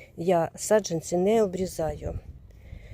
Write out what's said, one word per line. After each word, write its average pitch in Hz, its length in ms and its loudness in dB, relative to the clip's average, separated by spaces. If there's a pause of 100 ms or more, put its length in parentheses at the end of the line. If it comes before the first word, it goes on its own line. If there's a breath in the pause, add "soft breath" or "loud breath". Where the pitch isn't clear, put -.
(180 loud breath)
я 170 380 2
саджанці 180 640 0
не 214 260 4
обрізаю, 165 760 -4 (760 loud breath)